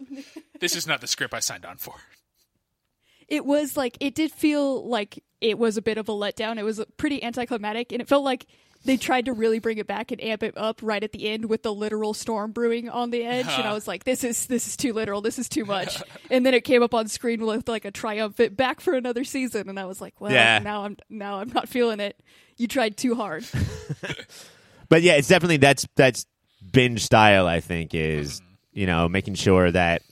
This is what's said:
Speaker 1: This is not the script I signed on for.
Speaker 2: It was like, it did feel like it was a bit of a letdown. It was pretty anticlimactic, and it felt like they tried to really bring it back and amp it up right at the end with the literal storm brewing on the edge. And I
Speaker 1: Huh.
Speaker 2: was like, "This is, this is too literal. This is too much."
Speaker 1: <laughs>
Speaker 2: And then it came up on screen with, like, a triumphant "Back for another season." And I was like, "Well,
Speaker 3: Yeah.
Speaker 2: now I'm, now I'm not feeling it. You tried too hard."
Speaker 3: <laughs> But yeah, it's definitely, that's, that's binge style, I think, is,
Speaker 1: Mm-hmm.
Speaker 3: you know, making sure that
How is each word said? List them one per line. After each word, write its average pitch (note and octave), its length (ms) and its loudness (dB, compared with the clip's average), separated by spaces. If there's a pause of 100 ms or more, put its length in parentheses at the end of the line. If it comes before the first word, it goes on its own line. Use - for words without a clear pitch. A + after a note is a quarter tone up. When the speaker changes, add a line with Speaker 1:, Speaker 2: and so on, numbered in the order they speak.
(600)
Speaker 1:
This F3 160 -2
is E3+ 100 -6
not D3+ 160 -2
the A#2+ 60 -12
script - 260 -4
I A2+ 60 -6
signed G#2+ 260 -8
on F2+ 120 -18
for. - 160 -16 (1300)
Speaker 2:
It D4+ 160 -2
was C#4+ 320 0
like, C4 240 -4
it C#4 140 -4
did D#4 180 0
feel C#4+ 560 0
like G#3+ 340 -4 (200)
it A3 160 0
was A3 180 0
a A3 60 -4
bit A3 160 -2
of G#3+ 100 -8
a A3+ 40 -4
letdown. G#3 460 -4
It G#3 40 -6
was G#3+ 200 -4 (140)
pretty D4 260 -4
anticlimactic, A#3 720 -6
and A#3+ 80 -4
it A3+ 80 -12
felt C#4 160 4
like C4 220 -2 (400)
they C4 100 4
tried B3+ 300 0
to C4+ 80 -2
really A3+ 240 2
bring A3 200 -2
it G#3 80 -6
back G#3 260 -6
and A3+ 100 -8
amp A3 220 -4
it - 120 -6
up A3 240 -4
right G#3+ 220 -2
at G#3+ 100 -6
the - 160 -6
end A3 180 -6
with A3 180 -2
the G#3+ 100 -2
literal G#3+ 400 -4
storm G#3+ 380 -4
brewing A#3 360 -2
on A#3+ 220 -4
the A#3+ 140 -2
edge. B3 220 -2
And - 180 -2
I G#3+ 40 -2
Speaker 1:
Huh. G#3 60 -2
Speaker 2:
was G#3+ 140 -8
like, F3+ 160 -8
"This B3+ 200 0
is, A#3 220 -4
this A#3+ 220 -2
is - 100 -10
too B3 160 -2
literal. G#3 260 -4
This A3 180 -4
is A#3+ 100 -6
too D#4 180 -4
much." G3 420 -4
Speaker 1:
<laughs> - 220 -20
Speaker 2:
And B3+ 160 4
then C4 80 6
it B3 100 2
came B3 180 6
up A#3+ 120 2
on A3 140 0
screen A#3 360 -2
with, A3 240 -2
like, A3 160 -4
a G3+ 60 -10
triumphant G#3+ 680 0
"Back C4 240 0
for F#4 140 0
another B3 300 -2
season." A#3 440 -4
And G3 100 -10
I F#3+ 60 -8
was F#3+ 160 -12
like, F#3 200 -14
"Well, G#3 120 -2
Speaker 3:
Yeah. A2+ 280 6
Speaker 2:
now G#2 240 -6
I'm, G2+ 120 -10 (140)
now G3+ 300 -8
I'm A3+ 100 -8
not B3 180 -4
feeling A#3 320 -2
it. G3+ 180 -8 (380)
You A#3 120 -4
tried A3 280 -2
too B3 200 -2
hard." G3 340 -8
Speaker 3:
<laughs> - 40 -10 (1300)
But E3 140 8
yeah, F3 120 8
it's C#3+ 140 4
definitely, F3 280 6
that's, C#3 280 6 (120)
that's C3 300 4 (460)
binge B2 320 4
style, G#2 440 8
I E2+ 120 2
think, E2 340 -6
is, D#2 460 -2
Speaker 1:
Mm-hmm. - 400 -20
Speaker 3:
you G2 60 0
know, E2+ 220 2
making F#2+ 260 -2
sure F#2 380 4
that E2+ 400 2